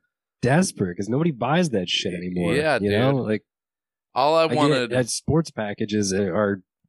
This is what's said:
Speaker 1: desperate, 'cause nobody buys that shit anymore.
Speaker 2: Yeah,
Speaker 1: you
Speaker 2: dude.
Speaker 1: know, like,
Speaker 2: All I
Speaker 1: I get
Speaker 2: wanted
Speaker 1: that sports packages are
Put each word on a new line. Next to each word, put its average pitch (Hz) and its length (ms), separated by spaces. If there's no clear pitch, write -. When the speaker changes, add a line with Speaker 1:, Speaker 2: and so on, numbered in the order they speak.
Speaker 1:
desperate, 123 560
'cause 98 120
nobody 156 220
buys 143 400
that 92 180
shit - 260
anymore. 90 400
Speaker 2:
Yeah, 147 260
Speaker 1:
you 101 80
Speaker 2:
dude. 101 100
Speaker 1:
know, 131 180
like, 110 260
Speaker 2:
All 143 200
I 165 100
Speaker 1:
I - 20
get 131 100
Speaker 2:
wanted 143 340
Speaker 1:
that 123 180
sports - 420
packages 104 640
are 101 500